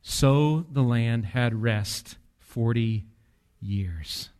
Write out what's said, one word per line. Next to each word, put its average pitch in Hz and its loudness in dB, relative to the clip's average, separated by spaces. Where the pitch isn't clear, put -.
"So 151 2
the 135 0
land 117 2
had 117 -2
rest 107 -4
forty 113 0
years." 92 -6